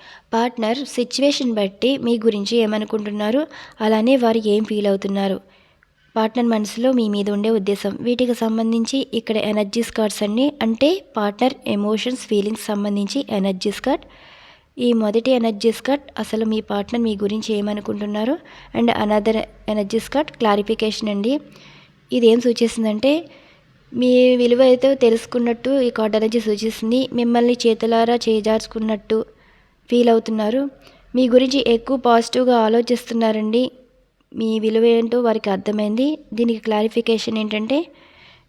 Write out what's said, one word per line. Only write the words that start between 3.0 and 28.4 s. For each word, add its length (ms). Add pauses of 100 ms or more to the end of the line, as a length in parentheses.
అలానే 340
వారు 300
ఏం 180
ఫీల్ 240
అవుతున్నారు, 500 (800)
పార్ట్నర్ 320
మనసులో 440
మీ 180
మీద 200
ఉండే 220
ఉద్దేశం, 500
వీటికి 340
సంబంధించి 600 (160)
ఇక్కడ 300
ఎనర్జీస్ 480
కార్డ్స్ 320
అన్నీ, 220 (160)
అంటే 280 (260)
పార్ట్నర్ 400 (120)
ఎమోషన్స్, 580
ఫీలింగ్స్ 400
సంబంధించి 640
ఎనర్జీస్ 520
కార్డ్. 240 (720)
ఈ 160
మొదటి 380
ఎనర్జీస్ 500
కార్డ్ 240 (140)
అసలు 260
మీ 160
పార్ట్నర్ 400
మీ 140
గురించి 380
ఏమనుకుంటున్నారు, 840 (380)
and 220
another 400 (320)
ఎనర్జీస్ 420
కార్డ్ 220
క్లారిఫికేషన్ 800
అండి. 240 (800)
ఇది 160
ఏం 140
సూచిస్తుందంటే, 720 (800)
మీ 180 (260)
విలువ 280
అయితే 320
తెలుసుకున్నట్టు 840
ఈ 100
కార్డ్ 260
ఎనర్జీ 240
సూచిస్తుంది. 600 (140)
మిమ్మల్ని 440
చేతులారా 580
చేజార్చుకున్నట్టు 1000 (720)